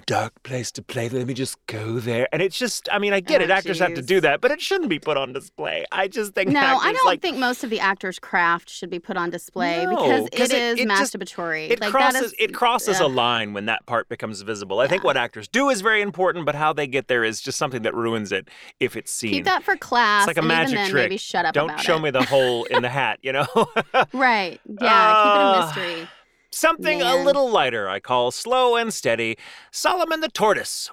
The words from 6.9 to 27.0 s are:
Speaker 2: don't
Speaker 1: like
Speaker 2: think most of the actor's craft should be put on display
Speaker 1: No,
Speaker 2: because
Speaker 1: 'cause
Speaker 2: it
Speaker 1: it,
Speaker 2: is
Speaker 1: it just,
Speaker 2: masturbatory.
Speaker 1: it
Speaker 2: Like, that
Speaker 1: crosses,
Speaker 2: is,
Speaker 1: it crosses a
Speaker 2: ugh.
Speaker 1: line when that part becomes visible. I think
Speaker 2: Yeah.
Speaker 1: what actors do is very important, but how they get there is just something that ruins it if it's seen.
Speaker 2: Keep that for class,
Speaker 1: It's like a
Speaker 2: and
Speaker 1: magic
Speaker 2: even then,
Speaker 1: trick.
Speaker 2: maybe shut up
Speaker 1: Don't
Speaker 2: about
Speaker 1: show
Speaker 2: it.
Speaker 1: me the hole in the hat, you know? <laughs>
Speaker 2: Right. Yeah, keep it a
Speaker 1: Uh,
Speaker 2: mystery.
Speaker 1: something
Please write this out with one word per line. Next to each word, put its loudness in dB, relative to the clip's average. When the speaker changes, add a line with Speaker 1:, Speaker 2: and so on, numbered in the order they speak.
Speaker 2:
don't 2
Speaker 1:
like 2
Speaker 2:
think -4
most -2
of -8
the -4
actor's -2
craft 0
should -12
be -6
put -10
on -2
display -4
Speaker 1:
No, -2
Speaker 2:
because 2
Speaker 1:
'cause 0
Speaker 2:
it 0
Speaker 1:
it, 0
Speaker 2:
is -
Speaker 1:
it 0
just, 2
Speaker 2:
masturbatory. -6
Speaker 1:
it -4
Speaker 2:
Like, 2
that -2
Speaker 1:
crosses, 4
Speaker 2:
is, -20
Speaker 1:
it 0
crosses 0
a 2
Speaker 2:
ugh. 0
Speaker 1:
line 0
when -6
that -2
part -2
becomes -8
visible. -4
I 4
think 0
Speaker 2:
Yeah. 0
Speaker 1:
what 2
actors -4
do 2
is 0
very 2
important, -2
but 0
how 0
they -4
get -4
there 2
is -2
just -8
something -4
that 0
ruins -2
it -2
if -2
it's -10
seen. -4
Speaker 2:
Keep -2
that 2
for -2
class, 2
Speaker 1:
It's 4
like -2
a 2
Speaker 2:
and 0
Speaker 1:
magic 2
Speaker 2:
even 0
then, -2
Speaker 1:
trick. 2
Speaker 2:
maybe -2
shut -2
up 0
Speaker 1:
Don't 2
Speaker 2:
about -6
Speaker 1:
show 2
Speaker 2:
it. -2
Speaker 1:
me 0
the 2
hole 2
in 0
the -2
hat, 0
you -4
know? 0
<laughs> 2
Speaker 2:
Right. 0
Yeah, -18
keep -14
it -2
a 4
Speaker 1:
Uh, 6
Speaker 2:
mystery. -6
Speaker 1:
something 0